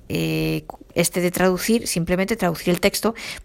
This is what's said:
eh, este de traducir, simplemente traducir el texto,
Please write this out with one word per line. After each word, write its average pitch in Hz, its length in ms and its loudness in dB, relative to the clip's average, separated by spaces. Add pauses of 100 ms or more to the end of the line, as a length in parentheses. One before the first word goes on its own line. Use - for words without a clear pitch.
eh, 160 560 -2 (300)
este 175 260 0
de 175 100 2
traducir, 185 560 2
simplemente 180 480 0
traducir 180 360 0
el 175 80 2
texto, 208 360 2 (300)